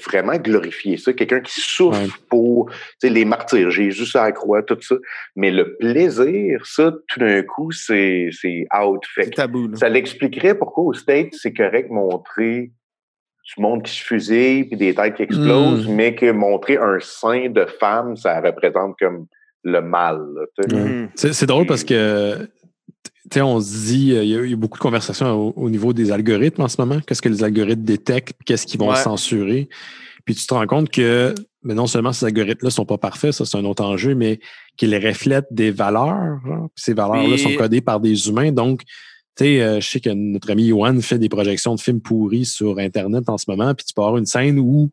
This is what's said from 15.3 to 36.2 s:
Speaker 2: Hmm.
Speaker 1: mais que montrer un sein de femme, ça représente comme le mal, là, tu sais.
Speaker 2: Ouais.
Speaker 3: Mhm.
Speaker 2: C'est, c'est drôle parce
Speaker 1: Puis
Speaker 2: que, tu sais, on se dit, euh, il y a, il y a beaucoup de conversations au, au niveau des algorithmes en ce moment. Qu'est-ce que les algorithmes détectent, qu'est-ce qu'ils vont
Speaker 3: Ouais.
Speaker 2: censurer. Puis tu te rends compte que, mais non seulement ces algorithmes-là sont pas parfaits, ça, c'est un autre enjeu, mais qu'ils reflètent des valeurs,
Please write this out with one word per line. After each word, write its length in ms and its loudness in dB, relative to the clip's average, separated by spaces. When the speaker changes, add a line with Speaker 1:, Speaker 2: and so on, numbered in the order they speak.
Speaker 2:
Hmm. 80 0
Speaker 1:
mais 200 2
que 160 4
montrer 460 2
un 240 2
sein 480 -2
de 160 2
femme, 360 0
ça 240 -2
représente 580 0
comme 300 -2
le 160 2
mal, 360 0
là, 60 -8
tu 120 0
sais. 60 0
Speaker 2:
Ouais. 140 0
Speaker 3:
Mhm. 260 -6
Speaker 2:
C'est, 180 0
c'est 120 0
drôle 200 4
parce 180 -2
Speaker 1:
Puis 120 0
Speaker 2:
que, 480 0
tu 640 -20
sais, 80 4
on 180 4
se 280 -6
dit, 260 4
euh, 100 2
il 60 2
y 80 0
a, 60 -2
il 60 -4
y 40 -2
a 40 -4
beaucoup 200 -4
de 60 -12
conversations 480 0
au, 240 0
au 140 -4
niveau 240 0
des 180 0
algorithmes 500 2
en 60 2
ce 140 -6
moment. 240 0
Qu'est-ce 160 -4
que 80 2
les 140 0
algorithmes 400 0
détectent, 520 -2
qu'est-ce 200 0
qu'ils 140 -8
vont 120 2
Speaker 3:
Ouais. 60 2
Speaker 2:
censurer. 720 -2
Puis 100 -2
tu 120 -8
te 60 -2
rends 140 0
compte 220 0
que, 440 2
mais 120 -4
non 120 0
seulement 260 0
ces 120 -4
algorithmes-là 460 0
sont 140 -2
pas 120 -2
parfaits, 360 -2
ça, 120 -4
c'est 120 -4
un 80 -2
autre 180 -2
enjeu, 320 0
mais 240 0
qu'ils 180 2
reflètent 460 0
des 200 2
valeurs, 760 -2